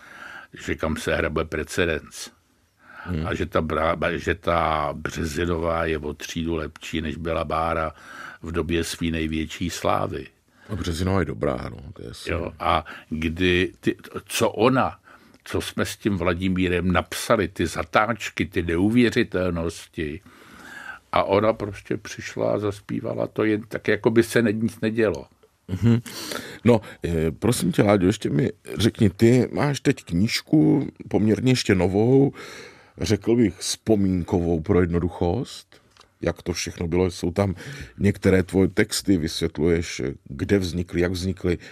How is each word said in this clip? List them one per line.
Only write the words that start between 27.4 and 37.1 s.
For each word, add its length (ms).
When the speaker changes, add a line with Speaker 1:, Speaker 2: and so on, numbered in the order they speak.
Speaker 2:
tě, 100
Láďo, 240
ještě 240
mi 220
řekni, 360
ty 420
máš 280
teď 240
knížku, 840
poměrně 440
ještě 220
novou, 580
řekl 380
bych, 200
vzpomínkovou 1040
pro 200
jednoduchost. 1000
Jak 200
to 100
všechno 360
bylo, 220